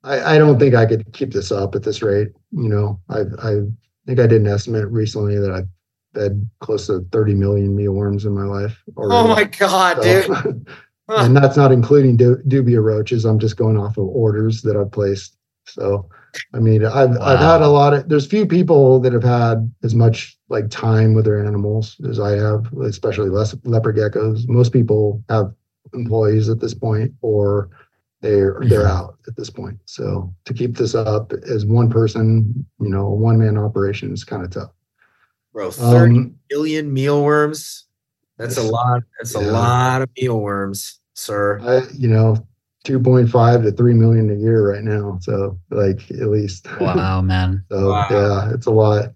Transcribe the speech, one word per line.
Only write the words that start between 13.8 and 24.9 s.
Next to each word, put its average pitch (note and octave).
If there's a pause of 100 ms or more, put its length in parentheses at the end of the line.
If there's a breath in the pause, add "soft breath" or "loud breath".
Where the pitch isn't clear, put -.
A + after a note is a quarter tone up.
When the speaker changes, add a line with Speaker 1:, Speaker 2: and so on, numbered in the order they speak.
Speaker 1:
of G2+
orders A2
that G#2+
I've G2+
placed. G2 (300)
So, G2 (440 loud breath)
I A#2
mean, A2
I've, B2 (100)
I've C3+
had D#3+
a D3+
Speaker 3:
Wow. D3
Speaker 1:
lot C#3+
of, C#3+
there's D3
few G#3
people D3+
that B2
have A2+
had A#2 (120)
as A2+
much, A#2 (120)
like, G#2+
time A2
with A2
their G#2+
animals G#2 (140)
as A2
I G#2
have, G#2+ (160)
especially G#2
less G#2+
leopard A2
geckos. A2
Most A#2+
people G#2+